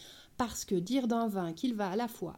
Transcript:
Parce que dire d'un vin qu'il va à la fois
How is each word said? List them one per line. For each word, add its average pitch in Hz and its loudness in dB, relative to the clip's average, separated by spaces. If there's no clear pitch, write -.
Parce - -2
que 208 2
dire 233 2
d'un 233 4
vin 190 0
qu'il 233 0
va 208 0
à 175 -2
la 233 0
fois 196 -8